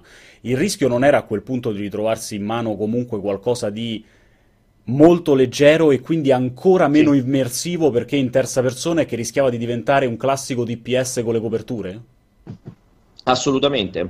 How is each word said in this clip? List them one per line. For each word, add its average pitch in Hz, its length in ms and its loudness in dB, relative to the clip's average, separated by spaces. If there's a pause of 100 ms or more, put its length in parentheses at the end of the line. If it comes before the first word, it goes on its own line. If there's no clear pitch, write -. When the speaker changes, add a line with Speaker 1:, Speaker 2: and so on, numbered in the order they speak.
(420)
Speaker 1:
il 120 160 -2
rischio 147 300 -2
non 120 160 0
era 139 140 6
a 107 40 0
quel 101 200 -4
punto 127 280 -4
di 101 100 -6
ritrovarsi 107 540 -4
in 101 100 -8
mano 113 320 -4
comunque 113 440 -4
qualcosa 104 500 -4
di 113 340 -8 (800)
molto 156 500 4
leggero 143 580 4
e 127 80 2
quindi 147 320 0
ancora 143 540 2
Speaker 2:
Sì. 143 40 0
Speaker 1:
meno 151 240 4
immersivo, 135 760 0
perché 120 260 -2
in 127 140 0
terza 131 300 0
persona, 139 420 -2
e - 40 -2
che 117 100 -6
rischiava 131 320 -2
di 120 80 -2
diventare 117 480 0
un 117 120 -2
classico 131 480 -4
D 113 120 -6
P 123 240 -2
S 123 240 -4
con 117 80 -2
le 113 80 0
coperture? 107 600 -6 (1200)
Speaker 2:
Assolutamente, 127 880 -2